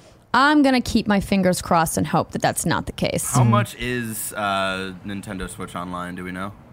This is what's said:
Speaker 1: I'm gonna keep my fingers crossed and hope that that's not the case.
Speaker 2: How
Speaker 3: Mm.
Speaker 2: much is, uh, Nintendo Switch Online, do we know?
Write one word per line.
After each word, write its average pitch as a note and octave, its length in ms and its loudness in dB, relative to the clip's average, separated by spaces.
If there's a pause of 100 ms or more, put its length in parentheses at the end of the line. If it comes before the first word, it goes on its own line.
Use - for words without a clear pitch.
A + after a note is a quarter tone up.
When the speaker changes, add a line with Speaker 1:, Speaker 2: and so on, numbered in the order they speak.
(340)
Speaker 1:
I'm D4 280 6
gonna C4 180 4
keep - 260 0
my G3+ 140 2
fingers F#3 420 2
crossed D#3+ 340 2
and F3+ 100 0
hope - 260 0
that G#3 100 -4
that's - 240 0
not B2 200 0
the - 60 -8
case. - 400 -2
Speaker 2:
How C3 120 4
Speaker 3:
Mm. A#2 60 6
Speaker 2:
much G#2 260 2
is, A#2+ 580 -4
uh, F#2+ 580 -2 (120)
Nintendo G2 440 -8
Switch - 260 -12
Online, F2+ 420 -8
do F2+ 80 -10
we F#2 80 -8
know? F#2+ 200 -8 (200)